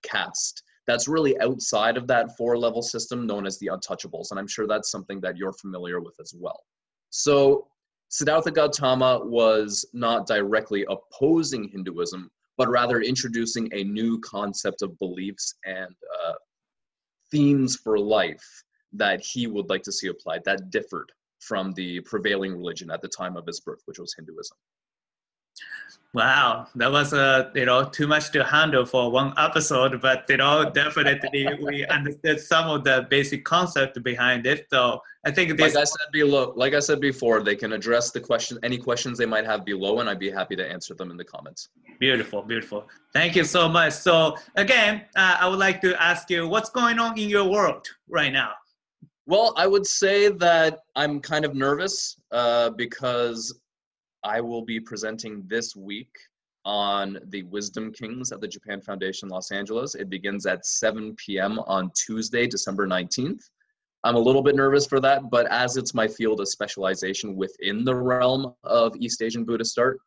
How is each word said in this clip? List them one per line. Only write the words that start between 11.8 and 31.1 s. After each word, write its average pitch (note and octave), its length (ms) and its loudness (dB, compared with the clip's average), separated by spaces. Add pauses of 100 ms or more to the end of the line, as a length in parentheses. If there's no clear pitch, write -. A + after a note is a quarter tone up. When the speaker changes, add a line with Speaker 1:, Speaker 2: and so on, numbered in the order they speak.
Speaker 1:
but B2+ 120 2
rather A#2+ 320 2
introducing A#2 720 -2
a G2+ 120 -6
new A2 380 -2
concept G2+ 600 -6
of F2+ 160 -8
beliefs F#2+ 580 -8 (100)
and, F#2 300 -10 (280)
uh, E2 100 -4 (1000)
themes C#3+ 440 4
for G#2+ 240 0
life G2+ 640 -2 (300)
that G2+ 280 0
he A#2+ 240 -6
would G#2 240 -4
like F#2+ 140 -2
to G2+ 80 -10
see - 160 -6
applied E2+ 380 -6
that F#2+ 260 -8
differed - 400 -6 (280)
from F#2+ 340 -6
the F2+ 280 -8
prevailing G2 560 -2
religion F2 320 -10
at D#2+ 140 -8
the - 40 -10
time F2+ 300 -8
of E2+ 80 -12
his E2+ 140 -10
birth, - 260 -14
which - 140 -16
was F2 160 -14
Hinduism. D#2+ 420 -16 (1500)
Speaker 2:
Wow, A#2+ 600 2
that B2 180 0
was, C#3+ 220 2
uh, C3+ 400 4
you C3 120 0
know, B2+ 180 4
too C#3+ 240 -2
much D3+ 240 0
to C#3 120 2
handle D3 400 4
for B2 280 2
one C3+ 260 2
episode, C#3+ 640 2
but, C3 260 2
you C#3 100 4
know, D3 340 4
definitely C#3+ 760 2 (140)